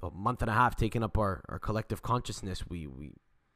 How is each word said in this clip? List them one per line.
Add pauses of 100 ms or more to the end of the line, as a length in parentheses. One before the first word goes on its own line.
a
month
and
a
half,
taking
up
our,
our
collective
consciousness,
we,
we, (420)